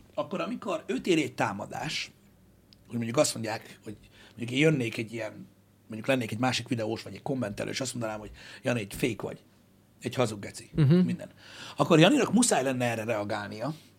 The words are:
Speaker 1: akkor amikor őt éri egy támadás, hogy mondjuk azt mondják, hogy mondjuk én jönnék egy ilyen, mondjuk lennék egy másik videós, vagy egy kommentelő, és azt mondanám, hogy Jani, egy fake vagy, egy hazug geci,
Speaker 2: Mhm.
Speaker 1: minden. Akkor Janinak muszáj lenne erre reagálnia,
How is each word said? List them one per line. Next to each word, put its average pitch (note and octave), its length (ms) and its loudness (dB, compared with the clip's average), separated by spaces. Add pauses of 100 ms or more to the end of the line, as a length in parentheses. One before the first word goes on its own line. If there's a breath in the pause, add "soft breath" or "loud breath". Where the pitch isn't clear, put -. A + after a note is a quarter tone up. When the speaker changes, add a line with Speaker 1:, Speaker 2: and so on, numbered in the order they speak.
(140)
Speaker 1:
akkor - 260 -4
amikor F3+ 460 -6
őt A#3 200 -4
éri D#3+ 160 4
egy B2+ 120 -4
támadás, - 760 -4 (760)
hogy A#2+ 100 -8
mondjuk A#2 200 -2
azt - 180 4
mondják, A2 500 -8
hogy G#2 120 -14 (400 loud breath)
mondjuk A#2+ 140 -6
én B2+ 80 0
jönnék C#3 380 4
egy A2 160 -6
ilyen, G#2+ 340 -10 (400)
mondjuk A2 200 -10
lennék B2+ 260 0
egy G#2+ 60 -6
másik A#2+ 300 0
videós, A2 340 -2
vagy G2 120 -14
egy F#2+ 80 -12
kommentelő, A2 480 -4
és G#2+ 100 -6
azt B2+ 140 -6
mondanám, A2 240 -4
hogy G#2 120 -12 (320 loud breath)
Jani, B2 180 0
egy G2 140 -8
fake A#2+ 280 -2
vagy, - 160 -8 (640)
egy A#2+ 140 -6
hazug A2 260 0
geci, - 340 -14
Speaker 2:
Mhm. D#3 200 6
Speaker 1:
minden. F3+ 360 2 (460 loud breath)
Akkor - 220 6
Janinak B3+ 340 8
muszáj G#3 300 4
lenne C3 220 0
erre A2+ 200 0
reagálnia, G#2+ 720 -2 (240 loud breath)